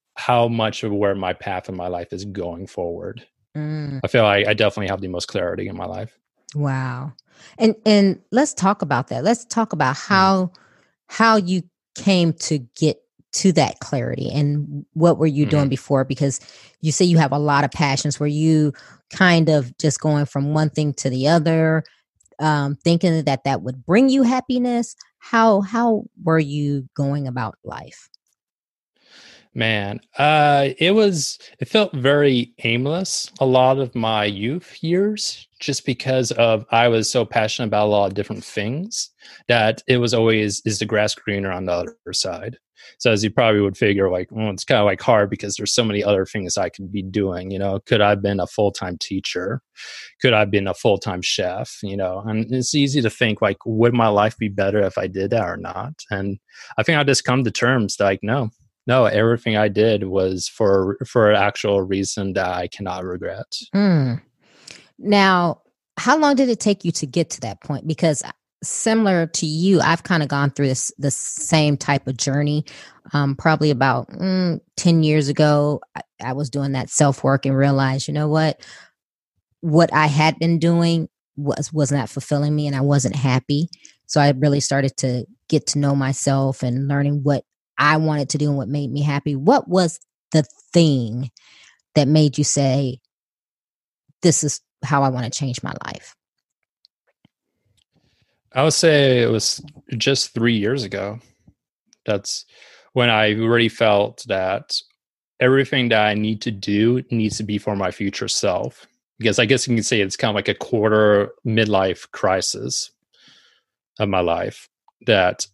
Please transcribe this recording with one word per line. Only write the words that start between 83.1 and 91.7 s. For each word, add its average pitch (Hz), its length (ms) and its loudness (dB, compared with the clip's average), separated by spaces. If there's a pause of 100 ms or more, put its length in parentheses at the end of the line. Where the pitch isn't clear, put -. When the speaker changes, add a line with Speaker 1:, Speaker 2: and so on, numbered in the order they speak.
Speaker 2:
happy. 139 540 0 (380)
So 151 120 2
I 143 160 6
really 143 240 2
started 135 380 -2
to 123 260 -4 (240)
get - 200 0
to 147 100 -4
know 143 160 2
myself 135 680 0
and 131 240 -2
learning 143 360 0
what 143 220 0 (360)
I 151 160 4
wanted 151 340 0
to 151 80 -2
do 147 100 0
and 139 80 0
what 113 120 -4
made 139 240 -4
me 143 100 -4
happy, 143 320 -2
what 165 340 2
was 175 300 0 (320)
the 156 140 4 (280)
thing 131 580 2 (640)